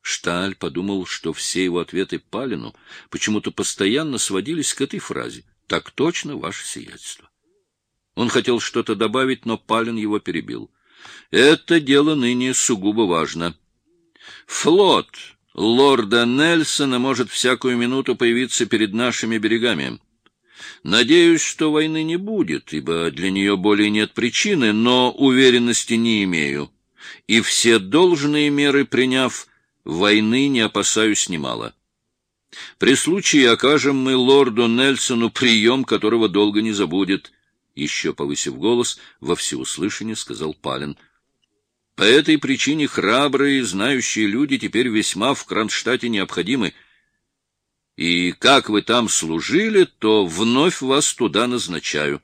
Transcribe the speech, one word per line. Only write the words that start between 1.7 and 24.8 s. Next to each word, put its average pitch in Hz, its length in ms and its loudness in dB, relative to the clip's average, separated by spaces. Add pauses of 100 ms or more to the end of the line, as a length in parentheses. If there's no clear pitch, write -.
ответы 87 400 -6
Палину 107 560 -10 (340)
почему-то - 420 -4
постоянно 120 680 -2
сводились 127 560 -4
к - 80 -6
этой 139 160 -6
фразе: 60 460 -10 (220)
"Так - 260 -4
точно, 147 440 -4
ваше 80 300 -10
сиятельство". - 640 -16 (840)
Он 117 140 -2
хотел 120 320 0
что-то 113 360 -4
добавить, 117 500 -2
но 113 100 -4
Палин 113 400 -2
его 107 220 -4
перебил. 58 520 -8 (600)
"Это 156 500 4
дело 143 340 2
ныне 123 380 0
сугубо 107 540 0
важно. 82 500 -2 (920)
Флот 165 600 2 (460)
лорда 117 720 4
Нельсона 143 720 0
может 127 320 -2
всякую 123 480 0
минуту 123 360 -2
появиться 117 520 0
перед 104 260 0
нашими 113 460 -2
берегами. 104 640 -2 (840)
Надеюсь, 156 580 4
что - 320 -2
войны 156 300 -2
не 160 160 -4
будет, 185 560 -4
ибо 82 360 -4
для 85 200 -4
нее 98 260 2
более 104 320 2
нет 104 240 0
причины, 120 600 0
но 123 380 4